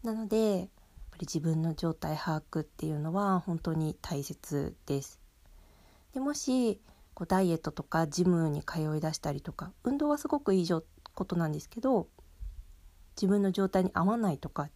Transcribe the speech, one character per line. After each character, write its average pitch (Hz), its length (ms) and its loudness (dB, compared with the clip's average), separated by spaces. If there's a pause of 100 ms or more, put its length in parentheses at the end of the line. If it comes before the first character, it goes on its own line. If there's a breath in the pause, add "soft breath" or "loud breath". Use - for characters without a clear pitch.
な 226 120 -4
の 220 140 -6
で、 214 320 4
や 185 40 -6
っ - 40 -12 (420)
ぱ - 80 -20
り 160 80 -6
自 156 140 -2
分 160 200 2
の 160 140 0
状 165 180 -2
態 156 240 -4
把 156 240 -2
握 - 220 -6
っ - 20 -6
て - 220 -8
い 156 60 -2
う 147 80 -2
の 160 120 -2
は 190 280 2
本 170 180 -4
当 165 160 -2
に 156 260 0
大 143 220 -6
切 - 540 -6 (100)
で 139 160 -2
す。 - 180 -18 (920 soft breath)
で、 262 80 -6
も 285 140 -2
し、 247 460 2 (340 soft breath)
こ 170 100 -6
う、 - 20 -6
ダ 190 160 4
イ 180 80 4
エ 165 40 4
ッ 160 40 -2
ト 151 140 -4
と 156 100 -8
か 165 240 0
ジ 170 180 0
ム 170 240 6
に 147 140 0
通 - 180 -4 (160)
い 151 40 0
出 156 120 -2
し - 60 -8
た 147 140 -4
り 143 100 -6
と - 100 -10
か、 - 200 -10 (100)
運 277 160 0
動 294 100 2
は 294 100 2
す - 100 -6
ご 190 100 2
く 196 160 2
い 185 80 6
い - 20 2
じ 175 80 2
ょ-、 165 120 2 (300)
こ 190 100 -4
と 180 100 -4
な 165 140 2
ん 151 40 -2
で 151 60 -2
す - 100 -12
け 233 120 -10
ど、 240 280 2 (1080)
自 196 100 0
分 202 160 4
の 196 80 2
状 190 180 0
態 190 140 2
に 190 100 0
合 175 120 0
わ 220 120 2
な 214 140 0
い 139 80 -2
と - 100 -10
か 147 280 -6